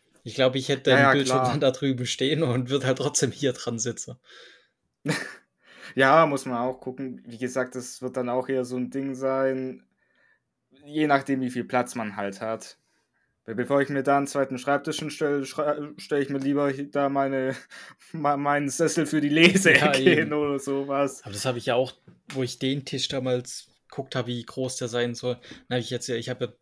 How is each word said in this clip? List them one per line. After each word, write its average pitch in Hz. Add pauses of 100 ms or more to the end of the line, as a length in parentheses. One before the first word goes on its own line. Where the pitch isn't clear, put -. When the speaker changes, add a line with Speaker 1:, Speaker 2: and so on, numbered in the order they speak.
(220)
Speaker 1:
Ich 110
glaub, 131
ich 131
hätte 139
Speaker 2:
Ja, 127
Speaker 1:
den 139
Speaker 2:
ja, 135
Speaker 1:
Bildschirm 135
Speaker 2:
klar. 127
Speaker 1:
dann 139
da 135
drüben 127
stehen 147
und 123
würd 135
halt 131
trotzdem 143
hier 131
dran 117
sitzen. 117 (840)
Speaker 2:
<laughs> 165 (800)
Ja, 143
muss 139
man 123
auch 127
gucken. 127
Wie 117
gesagt, 127
das -
wird 127
dann 123
auch 127
eher 127
so 127
ein 127
Ding 135
sein, 131 (1000)
je 151
nachdem, 135
wie 127
viel 123
Platz 123
man 107
halt 101
hat. 113 (720)
Weil 113
bevor 123
ich 139
mir 139
da 139
einen 139
zweiten 135
Schreibtisch 143
hinstelle, 147
schrei-, 147
stell 143
ich 135
mir 139
lieber 139
hi-, 143
da 143
meine, 135 (280)
<laughs> -
ma-, 147
meinen 143
Sessel 156
für 151
die 147
Leseecke 165
Speaker 1:
Ja, 143
eben. 156
Speaker 2:
hin 151
oder 147
sowas. 139
Speaker 1:
Aber 107
das 101
hab 123
ich 117
ja 123
auch, 127 (400)
wo 131
ich 127
den 135
Tisch -
damals 127 (220)
geguckt -
hab, 117
wie 120
groß 127
der 123
sein 120
soll, 123 (320)
dann 123
hab -
ich -
jetzt 123
ja, 120
ich 120
hab 127
ja 117 (140)